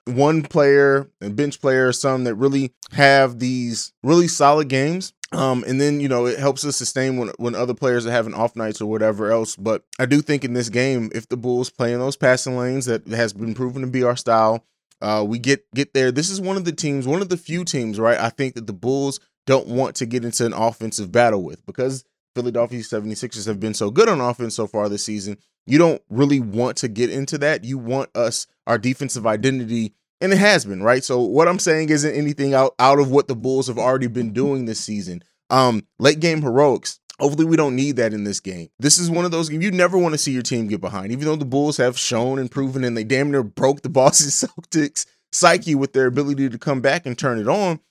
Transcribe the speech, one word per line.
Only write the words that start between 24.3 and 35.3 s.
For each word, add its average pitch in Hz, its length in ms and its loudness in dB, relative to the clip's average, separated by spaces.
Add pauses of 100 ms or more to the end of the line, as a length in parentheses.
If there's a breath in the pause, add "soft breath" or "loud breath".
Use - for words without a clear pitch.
so 113 100 -4
far 104 220 -4
this 104 160 -6
season. 104 340 -8 (300)
You 135 100 4
don't 165 320 4
really 139 300 2
want 113 380 -2
to 131 100 -6
get 113 220 -2
into 139 300 -4
that. 143 260 -2
You 135 120 -8
want 127 380 -4
us, 120 320 -2 (180)
our 117 120 0
defensive 123 500 -4
identity, 113 680 -2 (280)
and 185 100 0
it 190 60 6
has 190 260 4
been, 98 180 -8
right? 123 220 2
So 123 160 0
what 123 300 4
I'm 180 100 0
saying 160 300 0
isn't 147 260 0
anything 143 380 -2
out, 135 260 4
out 135 200 6
of 135 120 2
what 139 160 4
the 127 80 -4
Bulls 127 320 -2
have 117 100 -6
already 127 300 0
been 113 240 -4
doing 131 320 -2
this 113 160 -6
season. 92 440 -8 (260)